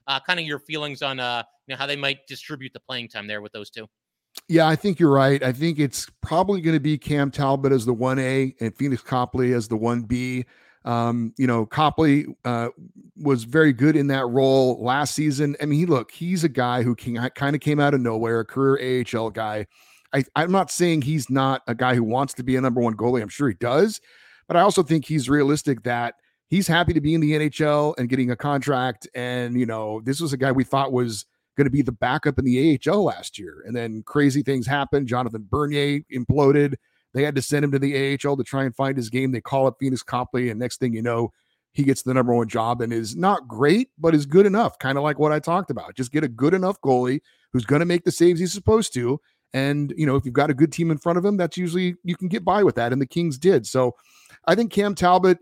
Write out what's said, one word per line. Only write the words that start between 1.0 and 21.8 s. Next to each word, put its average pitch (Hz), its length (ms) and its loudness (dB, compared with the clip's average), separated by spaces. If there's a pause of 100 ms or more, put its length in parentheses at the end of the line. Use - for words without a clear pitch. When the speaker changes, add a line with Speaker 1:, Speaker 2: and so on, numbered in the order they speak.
Speaker 1:
on, 135 180 -6
uh, 120 220 -4 (240)
you 135 80 -14
know, 123 40 -12
how 139 80 -6
they 143 100 -6
might 139 300 -6
distribute 131 460 -16
the - 80 -20
playing 120 280 -12
time 104 180 -14
there 107 140 -10
with 104 120 -16
those 104 180 -16
two. 110 160 -16 (600)
Speaker 2:
Yeah, 160 180 4
I 156 100 2
think 196 220 -4
you're 151 140 4
right. 139 300 4
I 127 100 0
think 151 260 -4
it's 143 300 -4 (140)
probably 190 380 0
gonna 160 200 0
be 151 160 0
Cam 143 340 -2
Talbot 139 420 0
as 120 120 2
the 123 100 0
one 127 240 0
A 131 420 -2
and 113 140 -4
Phoenix 139 280 -4
Copley 127 500 -2
as 113 160 -2
the 117 80 -2
one 117 260 -2
B. 123 420 -4 (400)
Um, 117 520 -2
you 131 120 0
know, 113 180 0
Copley, 151 600 0 (180)
uh, 120 240 -4 (480)
was 139 280 -2
very 147 280 4
good 143 240 2
in 143 100 2
that 135 200 0
role 131 560 4
last 135 320 0
season. 147 460 0
I 147 60 -4
mean, 147 140 2
he, 180 60 2
look, 131 260 2
he's 175 320 -2
a 165 40 2
guy 123 340 0
who 120 120 2
can, 120 400 -4
kinda 143 240 -2
came 147 220 0
out 143 120 4
of 139 80 2
nowhere, 113 400 0
a 110 40 -4
career 135 320 2
A 127 240 -2
H 120 140 -4
L 113 160 -2
guy. 107 360 -6 (460)
I, 139 120 0 (120)
I'm 170 160 0
not 190 180 0
saying 165 320 2
he's 143 260 -2
not 135 380 0
a 120 80 -4
guy 123 220 0